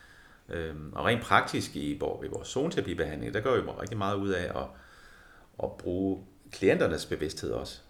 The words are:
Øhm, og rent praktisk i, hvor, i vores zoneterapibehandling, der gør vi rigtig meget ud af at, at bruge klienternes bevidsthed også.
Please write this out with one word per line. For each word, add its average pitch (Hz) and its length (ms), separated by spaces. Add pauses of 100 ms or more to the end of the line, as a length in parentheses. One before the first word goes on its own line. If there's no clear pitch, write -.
(580)
Øhm, 78 360
og - 120
rent - 160
praktisk - 540
i, 73 220
hvor, - 260
i - 40
vores - 200
zoneterapibehandling, 78 840
der 104 80
gør 120 200
vi - 80 (120)
rigtig - 160
meget 101 180
ud 98 140
af 87 320
at, - 60 (960)
at - 80
bruge 95 540 (260)
klienternes 101 540
bevidsthed 76 460
også. 62 280 (100)